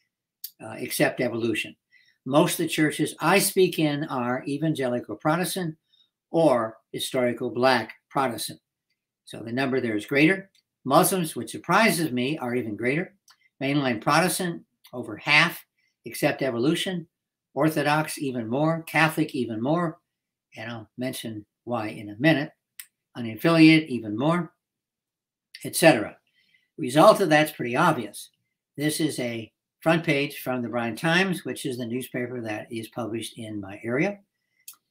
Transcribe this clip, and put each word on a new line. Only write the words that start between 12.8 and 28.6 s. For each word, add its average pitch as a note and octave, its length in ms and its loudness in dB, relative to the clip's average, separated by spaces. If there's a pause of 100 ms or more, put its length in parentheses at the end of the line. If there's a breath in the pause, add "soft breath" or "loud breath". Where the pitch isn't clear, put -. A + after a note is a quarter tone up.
Mainline C3+ 400 0
Protestant, E3+ 600 0 (300)
over A2 240 -10
half D#3 480 2 (420)
accept C#3 360 -2
evolution. D#3 640 0 (480)
Orthodox, D3+ 640 0
even B2 300 -4
more. D#3 340 0
Catholic, D#3 520 0
even A2+ 280 -4
more. E3 360 -2 (580)
And A2+ 140 -12
I'll A2+ 280 -14
mention A#2+ 480 -8 (180)
why A2+ 240 -4
in G#2 220 -12
a G#2 80 -14
minute. D3 340 2 (640)
Unaffiliated, D#3 720 6
even A2 280 -6
more, D#3+ 380 -2 (1080)
et B2+ 120 -8
cetera. B2 400 4 (640)
Result E3 420 6
of F#3+ 80 2
that's D3+ 240 4
pretty A#2+ 240 -6
obvious. C#3 540 0 (460)